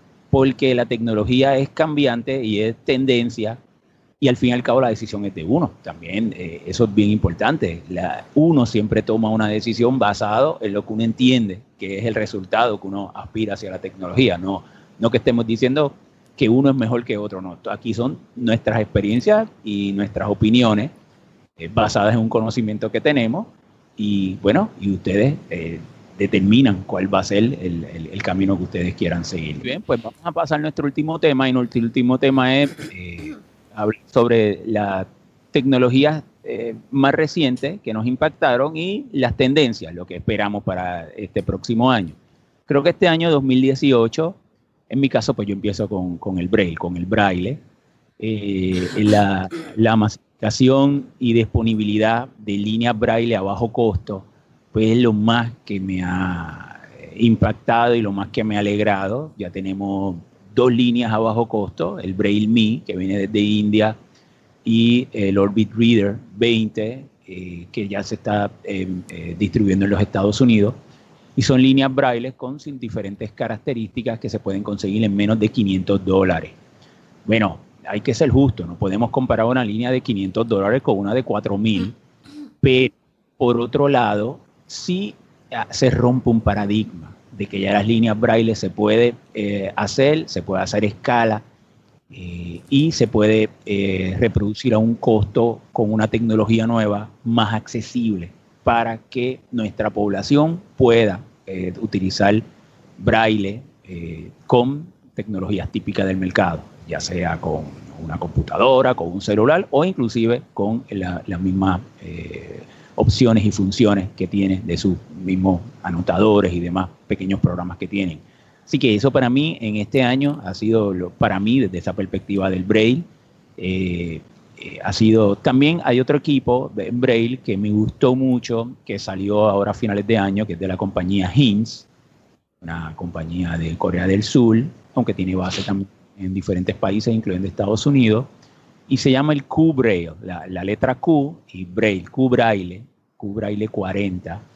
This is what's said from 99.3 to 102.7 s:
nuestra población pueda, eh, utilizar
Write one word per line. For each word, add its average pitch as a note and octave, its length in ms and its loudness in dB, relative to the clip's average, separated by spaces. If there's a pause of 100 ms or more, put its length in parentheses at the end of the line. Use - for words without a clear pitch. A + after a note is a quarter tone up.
nuestra G#2+ 400 -4
población C#3+ 720 0 (160)
pueda, A#2 440 4 (260)
eh, F2+ 340 -6
utilizar G2+ 640 2 (560)